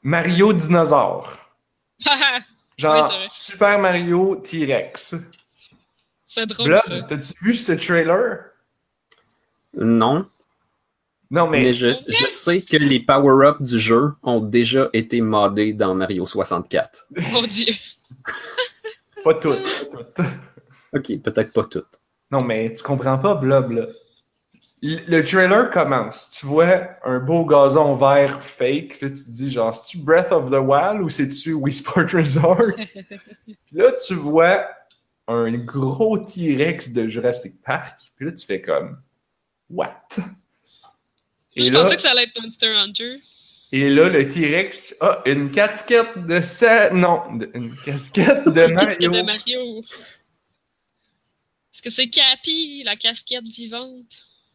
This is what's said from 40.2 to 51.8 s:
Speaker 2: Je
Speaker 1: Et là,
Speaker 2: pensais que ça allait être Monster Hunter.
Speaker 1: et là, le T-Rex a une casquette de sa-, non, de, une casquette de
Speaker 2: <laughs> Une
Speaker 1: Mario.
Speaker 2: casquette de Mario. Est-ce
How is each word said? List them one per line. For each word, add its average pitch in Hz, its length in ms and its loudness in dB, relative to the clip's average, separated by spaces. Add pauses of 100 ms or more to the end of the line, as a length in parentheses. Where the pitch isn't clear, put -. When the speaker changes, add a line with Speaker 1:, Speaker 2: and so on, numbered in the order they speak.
Speaker 2:
Je 127 60 -2
Speaker 1:
Et - 80 2
là, 147 140 4
Speaker 2:
pensais 339 120 2
que - 60 -8
ça 302 80 2
allait 247 140 4
être 233 180 -10
Monster 226 340 -6
Hunter. 233 440 -6 (520)
Speaker 1:
et 139 160 0
là, 156 220 4
le 139 180 2
T-Rex 165 720 -4
a 180 240 0
une 143 260 -2
casquette 208 760 0
de 175 160 0
sa-, 226 480 4
non, 180 320 2 (140)
de, - 180 -8
une 120 220 -12
casquette 190 720 0
de 165 140 6
Speaker 2:
<laughs> 165 60 8
Une 165 60 2
Speaker 1:
Mario. 190 120 4 (120)
Speaker 2:
casquette 175 140 2
de - 100 0
Mario. 233 560 -6 (1900)
Est-ce - 100 -16